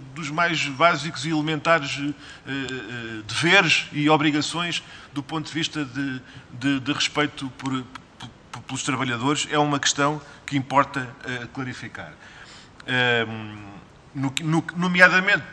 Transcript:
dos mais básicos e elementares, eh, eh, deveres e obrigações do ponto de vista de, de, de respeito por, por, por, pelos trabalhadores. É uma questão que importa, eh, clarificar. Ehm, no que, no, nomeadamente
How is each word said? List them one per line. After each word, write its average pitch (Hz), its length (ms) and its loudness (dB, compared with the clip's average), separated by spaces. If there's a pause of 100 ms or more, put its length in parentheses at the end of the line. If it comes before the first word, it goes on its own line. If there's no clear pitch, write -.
(140)
dos 143 160 -8
mais 160 360 2
básicos 143 600 2
e 160 40 -2
elementares, 151 680 2
eh, 143 140 -4 (340)
eh, 123 800 -6
deveres 156 640 4
e 147 180 2
obrigações 156 720 2 (300)
do 143 100 -6
ponto 151 260 -6
de - 60 -14
vista 151 300 -2
de, 131 380 -6 (320)
de, 131 260 0
de 131 140 -2
respeito 147 640 -2
por, 131 260 -4 (340)
por, - 120 -16 (200)
por, 117 120 -12
pelos - 220 -8
trabalhadores. 127 680 0
É 151 80 4
uma 147 180 4
questão 147 440 0 (240)
que 143 100 -6
importa, 135 580 2 (120)
eh, 120 280 -6
clarificar. 110 600 -8 (760)
Ehm, 113 680 0 (560)
no 135 180 -2
que, 135 100 -4
no, 160 220 2 (140)
nomeadamente 180 760 4